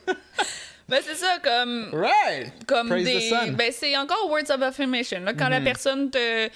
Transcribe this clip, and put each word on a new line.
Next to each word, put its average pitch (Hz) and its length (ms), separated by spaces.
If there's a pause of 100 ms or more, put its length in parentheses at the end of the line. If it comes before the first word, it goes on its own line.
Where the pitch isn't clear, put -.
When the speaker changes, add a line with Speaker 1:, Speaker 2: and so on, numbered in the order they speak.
(880)
Speaker 1:
Ben, 269 140
c'est 302 120
ça, 349 260
comme 240 520
Speaker 2:
Right ! 185 720
Speaker 1:
comme 233 220
Speaker 2:
Praise 180 140
the 247 40
Speaker 1:
des, 233 220
Speaker 2:
sun. 233 260
Speaker 1:
ben, 233 160
c'est 285 260
encore 339 320
words 302 220
of 262 100
affirmation, 254 600
là, 190 120
quand 254 160
la 254 100
Speaker 2:
Mhm. 262 60
Speaker 1:
personne 269 460
te, 226 440